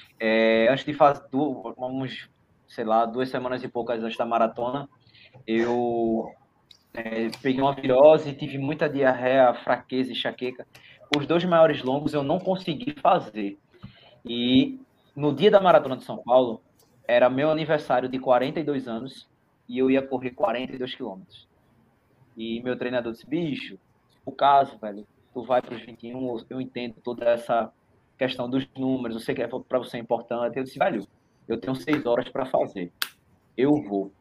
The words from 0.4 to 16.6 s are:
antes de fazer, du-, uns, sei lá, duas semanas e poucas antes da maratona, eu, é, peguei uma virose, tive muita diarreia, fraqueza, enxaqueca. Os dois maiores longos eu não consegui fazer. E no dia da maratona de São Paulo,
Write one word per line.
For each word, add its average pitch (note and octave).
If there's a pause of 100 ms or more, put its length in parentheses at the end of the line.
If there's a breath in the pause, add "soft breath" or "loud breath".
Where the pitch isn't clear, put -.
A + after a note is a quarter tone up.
antes C3+
de D3
fazer, C#3+
du-, B2+
uns, B2+ (380)
sei -
lá, A2+
duas B2
semanas B2+
e B2
poucas A#2
antes A2+
da A#2+
maratona, A#2+ (580 soft breath)
eu, A#2 (640)
é, A2+ (120)
peguei C3
uma C#3
virose, C#3
tive C#3
muita D3+
diarreia, B2+
fraqueza, B2+
enxaqueca. B2 (480 loud breath)
Os C#3+
dois E3+
maiores D#3+
longos C#3+
eu C#3+
não D#3+
consegui D#3+
fazer. G#2+ (680 loud breath)
E B2 (380)
no C#3+
dia G3
da G3
maratona D3+
de A2+
São A2
Paulo, B2 (460)